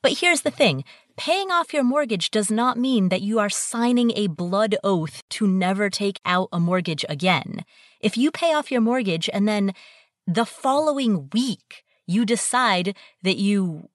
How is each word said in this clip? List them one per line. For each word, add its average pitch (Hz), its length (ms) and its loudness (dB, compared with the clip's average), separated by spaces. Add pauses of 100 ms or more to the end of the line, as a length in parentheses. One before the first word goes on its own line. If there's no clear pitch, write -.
But 220 180 0
here's 349 220 2
the 294 100 0
thing. 156 320 2 (340)
Paying 381 340 -2
off 339 220 -2
your 285 100 2
mortgage 247 480 0
does 214 180 0
not 233 280 0
mean 240 320 2
that 185 120 0
you 214 180 0
are 202 100 0
signing 240 640 0
a 208 120 0
blood 190 560 0
oath 185 380 -2 (100)
to 214 160 0
never 190 420 2
take 202 360 -4
out 180 280 0
a 175 60 0
mortgage 170 500 0
again. 156 560 -2 (340)
If - 160 0
you 277 160 2
pay 339 220 0
off 302 180 -2
your 247 100 2
mortgage 220 520 0
and 202 140 2
then 202 260 0 (520)
the 190 200 0
following 269 880 0
week 240 500 -4 (240)
you 214 180 2
decide 202 680 0 (260)
that 185 160 0
you 190 580 -2